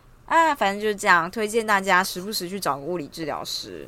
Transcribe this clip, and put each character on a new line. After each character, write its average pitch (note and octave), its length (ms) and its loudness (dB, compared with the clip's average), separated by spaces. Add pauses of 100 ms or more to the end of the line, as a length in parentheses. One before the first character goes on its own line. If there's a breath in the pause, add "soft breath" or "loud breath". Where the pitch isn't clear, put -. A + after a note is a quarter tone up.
(260 soft breath)
啊， D#4+ 280 4
反 G3 200 0
正 G#3 80 -6
就 G#3+ 80 0
是 G#3 60 0
这 G3 120 -4
样， F3 240 4
推 A3 160 -2
荐 A3 180 0
大 G#3 140 4
家 F#3+ 240 4
时 F#3 160 -6
不 G3+ 140 -8
时 F3+ 160 -6
去 G3 100 -6
找 C#3 180 -2
个 C#3+ 60 -12
物 F3 140 -4
理 D3+ 100 -6
治 - 160 -10
疗 A#2 220 -6
师， E2+ 420 -10